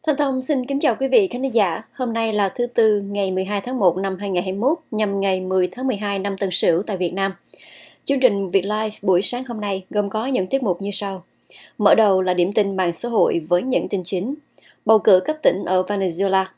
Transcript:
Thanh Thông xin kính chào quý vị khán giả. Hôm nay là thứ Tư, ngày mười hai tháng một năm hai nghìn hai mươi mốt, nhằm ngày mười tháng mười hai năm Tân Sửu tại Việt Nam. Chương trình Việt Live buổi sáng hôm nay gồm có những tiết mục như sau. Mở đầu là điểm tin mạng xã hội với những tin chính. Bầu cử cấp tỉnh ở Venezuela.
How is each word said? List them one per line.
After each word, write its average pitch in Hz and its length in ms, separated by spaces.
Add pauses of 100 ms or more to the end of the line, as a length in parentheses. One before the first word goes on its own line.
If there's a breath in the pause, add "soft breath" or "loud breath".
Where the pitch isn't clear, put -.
Thanh 285 100
Thông 269 260
xin 254 240
kính 277 120
chào 269 160
quý 262 140
vị 214 200
khán 247 140
giả. 214 400 (100)
Hôm 233 200
nay 226 200
là 208 160
thứ 240 180
Tư, 220 340
ngày 196 300
mười 185 140
hai 202 160
tháng 247 180
một 180 180
năm 190 240
hai 202 100
nghìn 180 120
hai 185 100
mươi 196 80
mốt, 285 180 (120)
nhằm 202 300
ngày 190 200
mười 185 320
tháng 262 140
mười 233 100
hai 202 220
năm 196 200
Tân 196 140
Sửu 180 300
tại 208 140
Việt 175 180
Nam. 196 180 (720 loud breath)
Chương 269 160
trình 202 280
Việt 185 140
Live 208 400
buổi 190 200
sáng 247 220
hôm 226 160
nay 196 300
gồm 208 200
có 220 160
những 226 200
tiết 262 160
mục 196 200
như 202 100
sau. 196 320 (540 loud breath)
Mở 208 160
đầu 202 280
là 185 120
điểm 180 180
tin 196 240
mạng 180 160
xã 240 160
hội 165 400
với 180 140
những 185 260
tin 185 160
chính. 202 300 (500 soft breath)
Bầu 220 140
cử 190 220
cấp 208 220
tỉnh 185 220
ở 185 180
Venezuela. 190 600 (140)